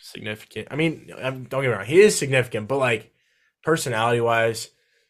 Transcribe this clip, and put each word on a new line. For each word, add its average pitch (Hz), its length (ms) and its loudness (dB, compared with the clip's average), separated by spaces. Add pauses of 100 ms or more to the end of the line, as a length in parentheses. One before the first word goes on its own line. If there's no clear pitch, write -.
significant. - 680 -12
I 135 60 -8
mean, 156 420 -4
um, 131 260 -8
don't 135 180 -4
get 131 80 0
me 110 40 0
wrong. 98 120 -6
He 160 140 6
is 208 180 6
significant, 123 500 -2
but, 135 80 0
like, 123 340 0 (540)
personality-wise, 117 1040 0 (420)